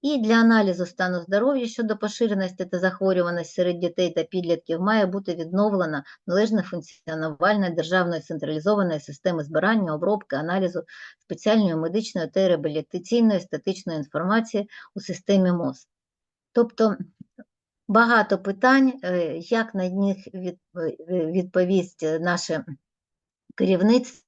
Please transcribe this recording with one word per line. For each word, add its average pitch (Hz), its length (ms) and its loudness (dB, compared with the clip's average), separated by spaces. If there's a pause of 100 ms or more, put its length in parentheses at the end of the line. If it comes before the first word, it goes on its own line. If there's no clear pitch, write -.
І 285 160 0
для 220 160 2
аналізу 220 520 4
стану 180 360 -4
здоров'я 233 460 0
щодо 220 300 -4
поширеності 196 680 -2
та 180 140 -4
захворюваності 180 760 0
серед 175 260 0
дітей 175 300 0
та 165 140 -2
підлітків 170 580 -2
має 208 240 2
бути 185 300 -4
відновлено 175 680 -2 (240)
належне 208 340 2
функціонування 170 1080 -2
державної 170 520 0
централізованої 160 800 -2
системи 160 440 -4
збирання, 170 500 0
обробки, 175 420 -2
аналізу, 180 480 -2 (360)
спеціальної 202 560 0
медичної 170 520 -4
та 190 200 2
реабілітаційної 180 920 0
статичної 165 600 -6
інформації 202 680 -2 (260)
у 196 40 -10
системі 185 520 0
моз. 170 360 -4 (680)
Тобто 226 420 2 (920)
багато 220 500 4
питань, 254 560 2 (100)
е, 175 340 -2
як 220 380 -2
на 185 140 -2
них 196 280 -2 (160)
від-, 180 260 -8 (160)
е, 165 220 -6 (340)
відповість 185 680 0
наше 160 640 -2 (920)
керівництво. 196 720 2